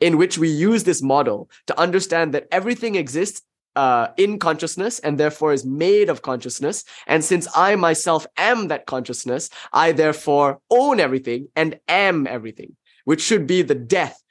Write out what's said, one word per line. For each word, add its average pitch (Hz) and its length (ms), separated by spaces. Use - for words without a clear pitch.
in 170 160
which 180 200
we 165 120
use 175 340
this 160 180
model 131 480
to - 100
understand 165 560
that 147 160
everything 226 460
exists 160 460
uh, 127 400
in 202 220
consciousness 170 600
and 147 200
therefore 151 340
is 131 120
made 175 440
of 143 140
consciousness. 131 640
And 156 180
since 170 220
I 196 200
myself 165 500
am 208 320
that 151 180
consciousness, 127 640
I 160 200
therefore 147 680
own 254 300
everything 131 560
and 160 220
am 180 380
everything, 110 500
which 156 180
should 190 240
be 180 160
the 147 120
death 131 560